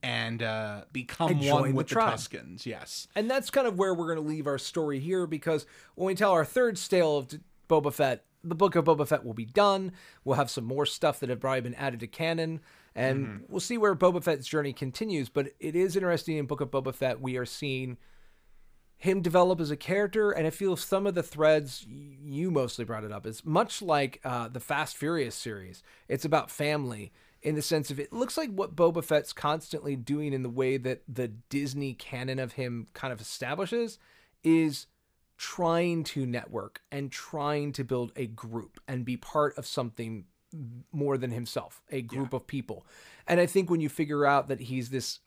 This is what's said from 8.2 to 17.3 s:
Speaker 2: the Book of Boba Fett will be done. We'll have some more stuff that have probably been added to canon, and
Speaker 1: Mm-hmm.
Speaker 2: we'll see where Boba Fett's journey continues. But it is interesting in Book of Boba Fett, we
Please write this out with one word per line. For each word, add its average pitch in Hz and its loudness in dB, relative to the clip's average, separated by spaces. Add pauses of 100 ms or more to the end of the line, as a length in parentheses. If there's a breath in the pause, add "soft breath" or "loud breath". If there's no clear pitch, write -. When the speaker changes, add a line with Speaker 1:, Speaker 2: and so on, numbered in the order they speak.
Speaker 2:
the 170 -4
Book 175 6
of 156 4
Boba 151 6
Fett 147 2
will 117 -6
be 113 -6
done. 196 4 (320 loud breath)
We'll 131 2
have 139 2
some 123 -6
more 135 0
stuff - 0
that 123 -4
have 123 -4
probably 131 2
been 123 -6
added 131 -4
to 113 -8
canon, 160 -2 (340 soft breath)
and 135 2
Speaker 1:
Mm-hmm. 104 -8 (120)
Speaker 2:
we'll 190 -4
see 240 -4
where 208 6
Boba 180 4
Fett's 143 0
journey 147 -2
continues. 143 -4
But 139 0 (120)
it 156 -4
is 180 4
interesting 170 0
in 147 0
Book 139 -4
of 131 -4
Boba 131 -2
Fett, 127 0
we 127 -4